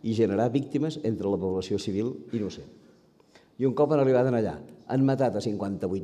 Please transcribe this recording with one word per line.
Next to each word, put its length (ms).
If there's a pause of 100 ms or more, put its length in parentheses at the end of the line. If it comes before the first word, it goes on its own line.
i 140
generar 340
víctimes 560
entre 240
la 80
població 400
civil 320 (240)
innocent.» 320 (920)
I 80
un 60
cop 240
han 80
arribat 240
en 80
allà, 220 (340)
han 160
matat 320
a 20
cinquanta-vuit 640